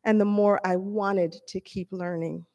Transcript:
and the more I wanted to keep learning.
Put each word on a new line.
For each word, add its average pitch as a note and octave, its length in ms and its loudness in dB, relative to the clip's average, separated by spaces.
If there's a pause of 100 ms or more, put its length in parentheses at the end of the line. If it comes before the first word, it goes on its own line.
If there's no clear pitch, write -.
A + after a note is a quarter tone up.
and G#3+ 180 4
the G3+ 40 4
more G#3 380 4
I F#3 120 2
wanted G3 600 -2 (120)
to F#3 120 -10
keep - 320 -10
learning. E3+ 640 -8